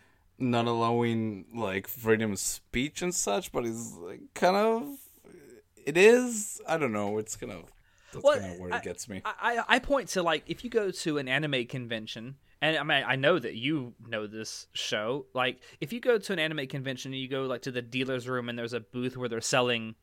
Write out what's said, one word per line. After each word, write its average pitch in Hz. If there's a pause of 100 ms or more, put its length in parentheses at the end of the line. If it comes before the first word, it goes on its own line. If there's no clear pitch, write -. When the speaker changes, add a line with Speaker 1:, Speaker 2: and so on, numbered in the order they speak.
(380)
Speaker 1:
not 120
allowing, 117 (100)
like, 98
freedom 110
of 92
speech -
and 180
such, -
but 123
it's, 113
like, 85 (120)
kind 190
of, 226 (880)
it 147
is. 226
I 160
don't 139
know. 104
It's 110
kind 120
of, 85 (400)
that's -
Speaker 2:
Well, 285
Speaker 1:
kinda 90
where 90
Speaker 2:
I, 240
Speaker 1:
it -
gets -
me. 185
Speaker 2:
I, 226
I, 226
I 254
point 254
to, 185
like, 160
if -
you 233
go 214
to 156
an 131
anime 139
convention, 117 (260)
and 160
I 143
mean, 143
I 127
know 147
that 110
you 127 (140)
know 110
this 110
show. 117
Like, 127 (180)
if 151
you 233
go 240
to 196
an 175
anime 156
convention 135
and 131
you 127
go, 135
like, 131
to 135
the 123
dealer's 127
room 123
and 120
there's 117
a 117
booth 123
where 123
they're 113
selling, 120